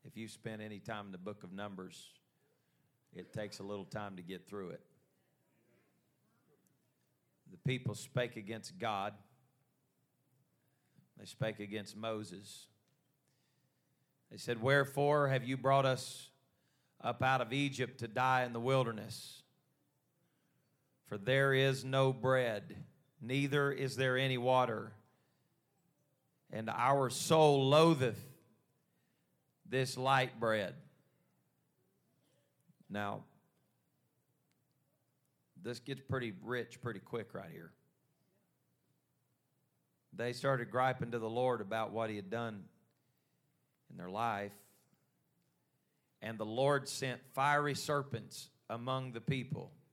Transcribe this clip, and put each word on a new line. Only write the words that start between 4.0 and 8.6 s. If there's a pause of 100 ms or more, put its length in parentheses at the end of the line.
to
get
through
it. (2750)
The
people
spake
against